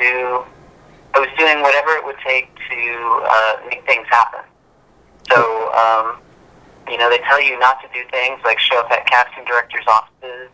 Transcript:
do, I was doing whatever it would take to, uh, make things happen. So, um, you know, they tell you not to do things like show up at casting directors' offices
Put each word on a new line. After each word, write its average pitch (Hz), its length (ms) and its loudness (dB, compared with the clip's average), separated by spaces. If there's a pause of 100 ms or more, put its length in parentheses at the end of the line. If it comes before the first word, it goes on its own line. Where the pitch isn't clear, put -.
do, 127 400 -2 (720)
I 139 80 4
was 131 160 -2
doing 156 240 2
whatever 143 320 2
it 156 100 -4
would 127 220 -10
take 131 320 -2
to, 120 240 -10 (400)
uh, 110 480 2
make - 160 -10
things 120 240 -2
happen. 117 320 2 (880)
So, 113 480 2
um, 113 400 2 (720)
you 120 80 -8
know, 120 100 2
they 123 220 2
tell 139 100 4
you 127 200 -2
not 127 260 4
to - 80 -20
do 127 160 -8
things 127 340 -4
like 113 140 2
show - 220 2
up 117 100 -2
at 117 160 0
casting - 400 0
directors' - 400 -4
offices 123 680 -2